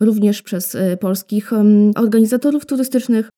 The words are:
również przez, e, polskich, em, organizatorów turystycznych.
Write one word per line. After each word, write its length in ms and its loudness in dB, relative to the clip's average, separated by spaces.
również 400 0
przez, 320 -8
e, 220 -2
polskich, 560 -6
em, 440 4
organizatorów 720 0
turystycznych. 720 -2